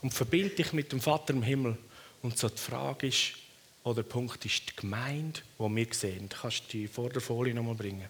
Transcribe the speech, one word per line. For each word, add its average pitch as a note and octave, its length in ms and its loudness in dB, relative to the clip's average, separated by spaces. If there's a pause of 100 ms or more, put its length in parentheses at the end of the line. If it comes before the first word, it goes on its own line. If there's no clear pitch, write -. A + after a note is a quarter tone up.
Und C3 100 0
verbind F3+ 460 4
dich E3 140 4
mit D3 200 0
dem C3+ 80 0
Vater D3+ 340 4
im B2+ 80 4
Himmel. B2 360 2 (440)
Und A#2 160 0
so A#2+ 100 4
die A#2 100 -2
Frage C3+ 500 -2
ist, - 260 2 (500)
oder A#2 180 2
der - 80 -4
Punkt A#2+ 340 -2
ist, - 260 0
die - 60 -14
Gemeinde, C#3 640 -2 (180)
die G#2+ 180 2
wir A2+ 180 2
sehen. G2 340 -2
Kannst - 360 -4
du - 40 -18 (100)
die G#2 100 -4
Vorderfolie A#2+ 680 0
nochmal A#2 200 0
bringen? G2 360 -6